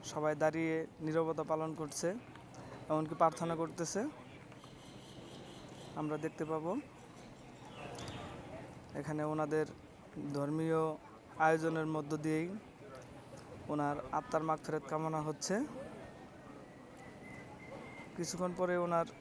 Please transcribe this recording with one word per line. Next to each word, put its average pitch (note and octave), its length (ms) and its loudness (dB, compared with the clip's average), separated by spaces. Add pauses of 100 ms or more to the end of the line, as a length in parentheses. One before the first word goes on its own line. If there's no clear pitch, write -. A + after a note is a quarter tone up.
সবাই D3+ 320 4
দাঁড়িয়ে D#3+ 520 4 (140)
নীরবতা D#3+ 420 4
পালন D#3 300 2
করছে, D#3 340 -2 (800)
এমনকি D#3 260 2
প্রার্থনা E3 400 6
করতেছে। E3 460 0 (1900)
আমরা D3+ 220 0
দেখতে D#3 280 -2
পাবো D#3+ 260 0 (2250)
এখানে D3+ 280 0
ওনাদের D#3 420 4 (680)
ধর্মীয় D#3 480 4 (580)
আয়োজনের D#3+ 460 8
মধ্য D#3 320 0
দিয়েই D#3 300 2 (1200)
ওনার D3 280 2 (160)
আত্মার D#3 320 2
মাগফিরাত D#3 460 0
কামনা D#3+ 320 2
হচ্ছে। D#3 340 0 (2500)
কিছুক্ষণ F3+ 400 0
পরে F3+ 200 6
ওনার F3 280 6 (160)